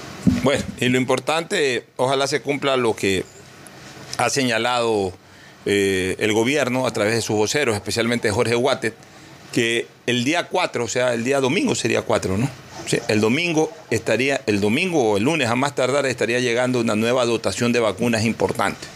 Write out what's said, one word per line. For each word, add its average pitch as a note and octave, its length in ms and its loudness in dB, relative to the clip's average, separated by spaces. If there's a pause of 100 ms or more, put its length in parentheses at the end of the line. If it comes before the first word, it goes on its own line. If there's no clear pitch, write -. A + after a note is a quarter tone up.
(440)
Bueno, C#3+ 200 2 (160)
y B2 100 4
lo B2+ 80 4
importante, C3+ 880 0 (120)
ojalá C3+ 300 2
se C#3 140 0
cumpla C3+ 340 0
lo A#2 200 2
que G2 280 0 (960)
ha A#2+ 120 2
señalado, A#2 840 0 (520)
eh, G2 540 2
el A2 140 -2
gobierno B2+ 540 2
a A2 40 -2
través A2 220 0
de A2+ 80 0
sus G#2+ 140 -2
voceros, G#2+ 400 0
especialmente A2+ 560 -2
Jorge A#2 240 0
Guatet, B2+ 400 0 (560)
que A#2 360 0 (200)
el B2 160 0
día D#3+ 240 0
cuatro, D#3 380 -2
o - 20 -6
sea, B2 260 0
el A#2 100 -4
día C3+ 160 2
domingo E3 360 2
sería A2+ 260 0
cuatro, G2 360 0
¿no? C3 120 0 (360)
Sí, - 220 0
el G#2+ 140 2
domingo D#3 500 0 (200)
estaría, B2 540 0
el G#2 140 2
domingo C3 520 2
o G2+ 60 2
el G2+ 60 0
lunes C#3+ 240 0
a A2+ 80 0
más C3+ 180 0
tardar C3+ 320 0
estaría A#2+ 360 0
llegando B2 400 2
una A2+ 140 0
nueva A#2+ 280 2
dotación A#2 480 0
de A#2+ 80 2
vacunas A2+ 460 0
importante. G2 720 -2